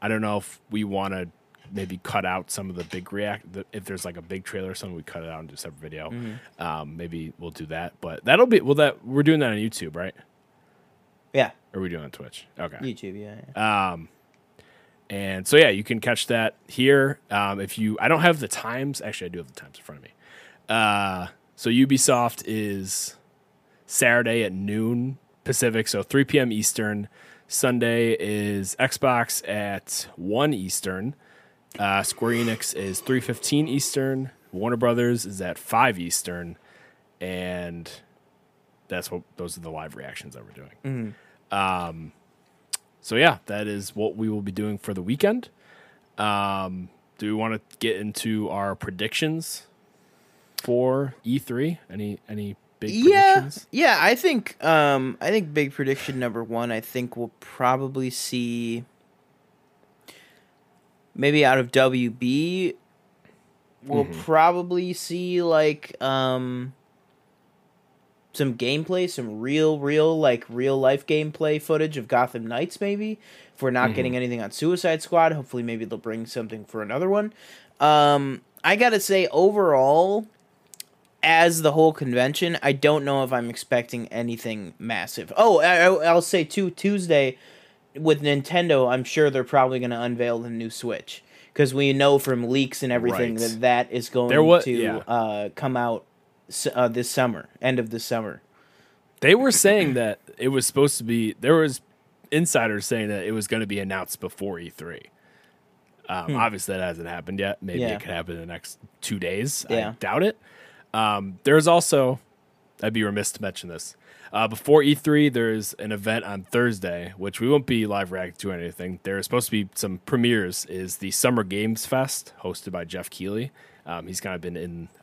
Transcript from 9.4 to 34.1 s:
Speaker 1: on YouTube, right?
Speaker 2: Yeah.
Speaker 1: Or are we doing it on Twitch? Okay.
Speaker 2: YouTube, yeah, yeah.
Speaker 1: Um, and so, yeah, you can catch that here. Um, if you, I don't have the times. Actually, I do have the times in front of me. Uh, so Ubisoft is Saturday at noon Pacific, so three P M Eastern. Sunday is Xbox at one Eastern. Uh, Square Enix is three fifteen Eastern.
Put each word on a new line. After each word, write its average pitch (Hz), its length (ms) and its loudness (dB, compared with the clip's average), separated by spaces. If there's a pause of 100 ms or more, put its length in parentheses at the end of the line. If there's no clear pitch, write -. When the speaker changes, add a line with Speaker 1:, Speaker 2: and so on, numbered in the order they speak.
Speaker 1:
on 107 60 -2
YouTube, 104 380 -6
right? 92 180 -8 (1200)
Speaker 2:
Yeah. 131 180 2 (220)
Speaker 1:
Or 95 60 -6
are - 20 -4
we 92 80 -4
doing 85 140 -10
it - 20 -14
on 69 60 -16
Twitch? - 340 -18 (140)
Okay. 82 180 -10
Speaker 2:
YouTube, 104 420 -10
yeah, 104 160 -16 (200)
yeah. 101 380 0
Speaker 1:
Um, 82 160 -14 (1000)
and 95 380 -6
so, 147 100 6
yeah, 156 120 10
you 101 140 0
can 113 160 -4
catch 120 280 -2
that 113 280 0 (120)
here. 135 520 4 (120)
Um, 101 280 0
if 95 200 -8
you, 107 200 -2
I 113 80 2
don't 156 140 4
have 170 180 6
the 117 80 -6
times. 131 540 -6
Actually, 107 240 -10
I 90 40 -8
do 87 100 -12
have 80 80 -14
the - 120 -20
times - 180 -20
in - 60 -20
front 76 160 -18
of - 40 -20
me. - 80 -20 (580)
Uh, 101 580 0 (280)
so - 140 -2
Ubisoft 127 760 2
is 101 680 -6 (720)
Saturday 117 560 2
at 95 100 -4
noon 113 640 -2 (260)
Pacific, 113 440 0
so 98 160 -2
three 139 200 4
P 143 160 4
M 123 120 0
Eastern. 107 580 -2 (380)
Sunday 117 720 2
is 101 600 -4
Xbox 123 680 0
at 101 680 -6
one 117 380 0
Eastern. 95 600 -6 (640)
Uh, 98 240 2
Square 117 340 -2
Enix 117 400 -4
is 95 240 -6
three 131 200 0
fifteen 143 480 -2
Eastern. 135 640 -2 (200)